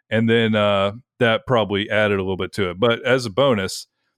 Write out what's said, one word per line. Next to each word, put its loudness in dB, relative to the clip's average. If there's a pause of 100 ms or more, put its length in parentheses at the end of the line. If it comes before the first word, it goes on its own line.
(100)
And 0
then, 2
uh, 2 (280)
that 2
probably 0
added 2
a -2
little -4
bit -6
to -4
it. -10
But 0
as 0
a -6
bonus, 0 (320)